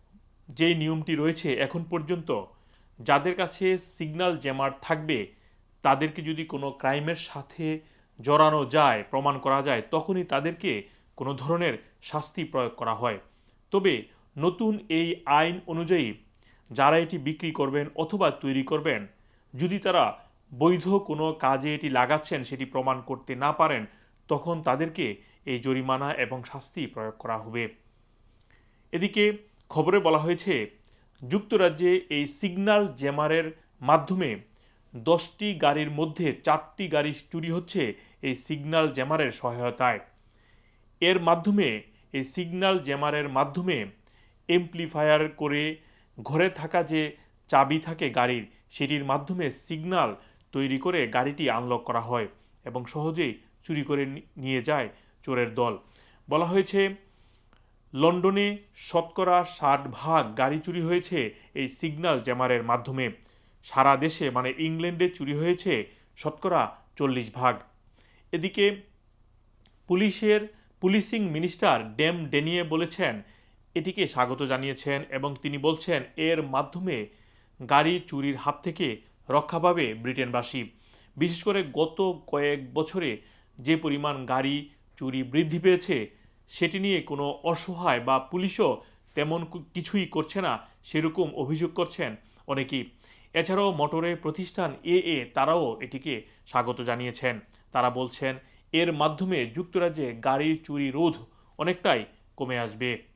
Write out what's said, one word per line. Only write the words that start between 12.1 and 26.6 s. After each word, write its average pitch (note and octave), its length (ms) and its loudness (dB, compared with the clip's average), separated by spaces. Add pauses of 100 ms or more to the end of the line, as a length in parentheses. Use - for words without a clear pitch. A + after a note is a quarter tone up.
প্রয়োগ B2+ 300 -2
করা A2+ 200 -2
হয়। A2 240 -4 (520)
তবে F#3 380 2 (300)
নতুন G#3 400 0 (100)
এই E3 380 -2
আইন D#3+ 400 2
অনুযায়ী D#3+ 480 0 (580)
যারা C#3 260 6
এটি E3+ 200 -2
বিক্রি D#3 320 -6
করবেন C#3+ 360 -2 (100)
অথবা E3+ 340 0
তৈরি C3+ 320 -2
করবেন, C#3 440 -2 (480)
যদি F3 240 -2
তারা E3+ 400 2 (360)
বৈধ E3+ 340 4
কোনো D#3+ 440 0
কাজে C#3 420 0
এটি D3 160 -4
লাগাচ্ছেন, C3+ 540 2
সেটি C3 200 -8
প্রমাণ C3 360 -2
করতে C3 340 -8
না C#3 180 0
পারেন, D3+ 340 2 (420)
তখন D#3+ 340 -2
তাদেরকে C#3+ 540 -2 (280)
এই B2+ 140 -4
জরিমানা C3 560 0
এবং B2+ 300 -4
শাস্তি C3+ 420 -10